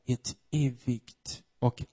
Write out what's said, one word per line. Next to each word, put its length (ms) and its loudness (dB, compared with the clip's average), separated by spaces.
ett 320 -2
evigt 920 -2
och 340 2